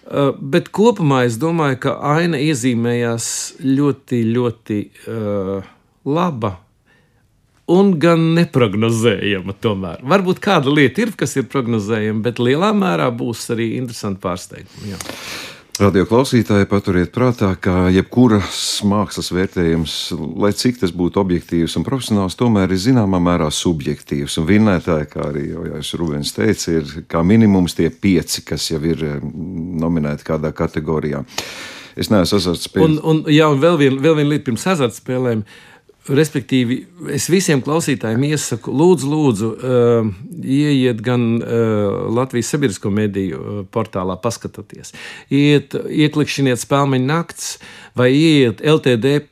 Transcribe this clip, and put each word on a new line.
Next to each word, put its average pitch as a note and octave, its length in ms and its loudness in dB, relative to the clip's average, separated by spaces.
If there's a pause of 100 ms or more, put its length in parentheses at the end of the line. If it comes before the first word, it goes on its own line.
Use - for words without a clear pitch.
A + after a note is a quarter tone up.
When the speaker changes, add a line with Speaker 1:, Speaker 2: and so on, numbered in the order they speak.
Speaker 1:
Ā, C#3 340 0
bet C#3 320 -2
kopumā E3+ 520 4
es A#2 140 -2
domāju, D#3 400 0
ka C3+ 140 -2 (100)
aina D#3+ 340 0
iezīmējās A#2+ 880 0 (360)
ļoti, C3+ 560 0 (160)
ļoti, A#2 440 -2 (260)
ā, G#2 560 -4 (440)
laba C3+ 520 -2 (1120)
un G3 260 4
gan E3 400 2
neprognozējama A2 1300 0
tomēr. F#2+ 420 -4
Varbūt F3+ 400 0
kāda D3 320 2
lieta D3+ 300 2
ir, A3+ 100 -4
kas - 240 -4
ir B2 80 -2
prognozējama, A2 760 -2
bet A#2+ 200 -2
lielā D#3 320 2
mērā F3 400 0
būs A#2+ 360 -6
arī A#2 280 -2
interesanti A#2 420 -6
pārsteigumi, - 760 -10
jā. - 20 -14 (800)
Speaker 2:
Radio F#2+ 260 4
klausītāji, A2 640 2
paturiet F#2 400 0
prātā, A2 480 0
ka F2+ 320 0
jebkuras G#2 960 2
mākslas G2 480 0
vērtējums, E2 640 0 (420)
lai G2+ 160 2
cik B2 300 -2
tas F2+ 100 0
būtu F2+ 300 0
objektīvs E2+ 560 -2
un E2 80 -2
profesionāls, G#2 500 -2
tomēr G2+ 380 2
ir F#2 80 -2
zināmā G#2+ 340 2
mērā F2 320 2
subjektīvs. D2 880 -4
Un E2 140 -2
vinnētāji, F2+ 580 2
kā D2+ 220 -6
arī D2 240 -6
jau E2+ 100 -10
Jānis D#2 320 -8
Rubens D2 400 -4
teica, G2+ 460 0
ir C#2+ 100 -10 (140)
kā E2+ 180 0
minimums G2 540 4
tie E2 100 2
pieci, - 560 0
kas - 240 -6
jau D2+ 160 -4
ir, D#2+ 180 0
eh, C#2+ 220 -6
nominēti E2 1040 -4
kādā D#2 240 -2
kategorijā. D2+ 720 -4 (720)
Es - 140 -6
neesmu G#2 260 4
azartspēļu F2 480 0
Speaker 1:
Un, D#3 180 2
un, D#3 220 0
jā, D#3 240 4
un C#3 100 2
vēl E3 220 4
vien-, C3+ 180 4
vēl D3+ 220 2
viena D3 140 2
lieta C3+ 160 -4
pirms A2+ 180 -4
azartspēlēm. B2+ 800 -2 (600)
Respektīvi, C3+ 720 0 (340)
es C3+ 160 -4
visiem E3 340 2
klausītājiem B2+ 600 -2
iesaku, C#3 480 -4
lūdzu, C#3+ 340 4
lūdzu, C3+ 440 0
ā, A#2+ 600 2 (300)
ieiet C3 600 2
gan, A#2 400 0
ā, A#2 160 -2 (500)
Latvijas A#2+ 400 -2
sabiedrisko A#2 420 -2
mediju, G2 480 -2
ā, G2+ 320 -10
portālā, F#2+ 480 -4
paskatieties. - 760 -10 (340)
Iet, C#3+ 480 2
ieklikšķiniet C#3+ 840 0
Spēlmeņa C#3 480 0
nakts D#3+ 440 -4 (440)
vai B2 220 4
ieiet D3 480 4
L D3+ 160 4
T B2 160 4
D C#3 240 2 (120)